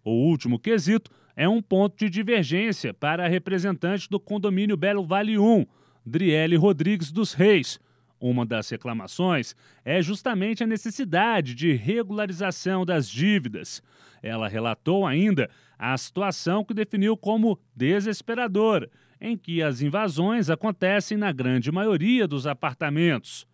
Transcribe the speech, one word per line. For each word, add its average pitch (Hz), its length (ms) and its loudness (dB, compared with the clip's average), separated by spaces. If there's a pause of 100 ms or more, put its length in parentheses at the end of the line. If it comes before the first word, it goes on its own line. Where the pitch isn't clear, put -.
O 110 100 -4
último 123 460 2
quesito 208 540 0 (240)
é 151 120 0
um 220 140 2
ponto 196 360 0
de 214 120 0
divergência 190 840 0
para 165 320 -2
a 170 40 0
representante 185 800 -2
do 196 100 -4
condomínio 202 580 -2
Belo 196 280 0
Vale 208 320 0
um, 208 280 6 (400)
Driele 160 500 2
Rodrigues 165 560 2
dos 202 220 -2
Reis. 180 480 4 (380)
Uma 123 260 0
das 110 240 -4
reclamações 120 840 -4 (300)
é 170 180 0
justamente 208 640 -2
a 226 40 0
necessidade 208 880 0
de 147 200 0
regularização 190 1120 -2
das 156 240 0
dívidas. 123 760 -2 (380)
Ela 110 260 -4
relatou 117 580 0
ainda 151 440 2 (280)
a 127 200 -2
situação 190 680 -4
que 226 100 -8
definiu 208 440 0
como 214 420 0 (160)
desesperadora, 202 1120 0 (300)
em 226 160 -6
que 165 260 -4
as 139 200 -2
invasões 180 680 0
acontecem 196 680 0
na 202 160 -2
grande 127 360 0
maioria 202 560 2
dos 139 220 -4
apartamentos. 147 1080 -2